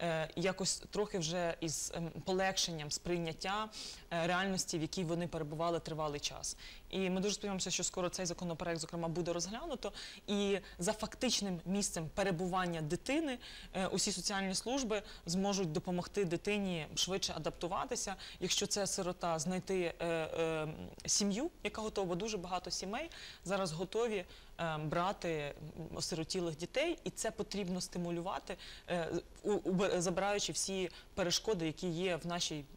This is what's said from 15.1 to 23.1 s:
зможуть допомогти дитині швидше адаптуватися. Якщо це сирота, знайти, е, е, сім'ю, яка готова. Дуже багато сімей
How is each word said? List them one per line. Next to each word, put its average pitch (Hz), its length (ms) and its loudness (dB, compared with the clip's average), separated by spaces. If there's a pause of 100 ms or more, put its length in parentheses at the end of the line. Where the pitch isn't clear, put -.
зможуть 190 460 2
допомогти 175 520 0
дитині 180 680 2
швидше 180 420 0
адаптуватися. 190 800 -2 (260)
Якщо 180 260 2
це 202 200 2
сирота, 180 520 0
знайти, 180 600 2
е, 165 80 2
е, 160 600 2 (380)
сім'ю, 208 440 2 (140)
яка 214 180 -2
готова. 214 320 0
Дуже 208 220 0
багато 180 340 -4
сімей 226 400 -2 (340)